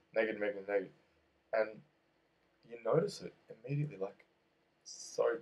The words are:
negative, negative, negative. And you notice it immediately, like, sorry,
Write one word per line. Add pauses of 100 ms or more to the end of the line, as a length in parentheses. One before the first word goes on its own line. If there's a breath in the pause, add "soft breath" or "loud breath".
(160)
negative,
negative,
negative. (640)
And (1000)
you
notice
it (300)
immediately,
like, (580)
sorry,